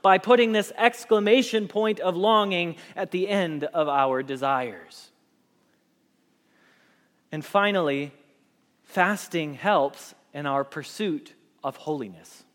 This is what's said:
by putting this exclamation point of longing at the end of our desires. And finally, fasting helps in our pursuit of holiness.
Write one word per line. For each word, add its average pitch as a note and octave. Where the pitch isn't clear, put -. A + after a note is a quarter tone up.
by F#3+
putting A#3
this G#3
exclamation A3
point G#3+
of F3
longing F#3+
at F3+
the F#3
end E3+
of D3+
our C3+
desires. C3
And D#3
finally, E3
fasting F3+
helps C#3+
in D3
our C#3
pursuit D#3
of C3+
holiness. A2+